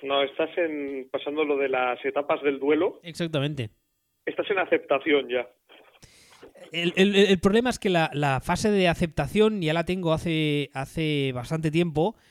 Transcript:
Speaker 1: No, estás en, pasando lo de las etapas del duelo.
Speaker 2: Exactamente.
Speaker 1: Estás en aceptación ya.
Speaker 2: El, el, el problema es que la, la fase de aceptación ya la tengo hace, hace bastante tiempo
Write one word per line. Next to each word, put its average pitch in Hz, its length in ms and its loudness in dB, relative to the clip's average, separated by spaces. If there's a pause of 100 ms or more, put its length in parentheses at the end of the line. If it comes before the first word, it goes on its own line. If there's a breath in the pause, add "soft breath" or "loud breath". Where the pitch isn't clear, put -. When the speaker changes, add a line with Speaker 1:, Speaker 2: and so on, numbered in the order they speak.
Speaker 1:
No, 139 180 0
estás 147 360 -2
en, 143 520 -4
pasando 147 360 -4
lo 147 120 0
de 139 120 0
las 127 340 -2
etapas 147 400 -2
del 143 160 -2
duelo. 151 440 0
Speaker 2:
Exactamente. 151 680 -4 (560)
Speaker 1:
Estás - 260 -4
en 190 80 0
aceptación 147 720 0
ya. 123 180 -2 (1300 loud breath)
Speaker 2:
El, 175 240 0
el, 196 180 6
el 196 240 6
problema 220 300 4
es 226 100 -4
que 202 100 0
la, 165 240 4
la 139 280 0
fase 185 300 0
de 190 180 4
aceptación 180 720 0
ya 156 120 0
la 165 120 0
tengo 180 260 -2
hace, 156 640 0
hace 143 600 -2
bastante 156 380 -4
tiempo 170 440 0 (160 soft breath)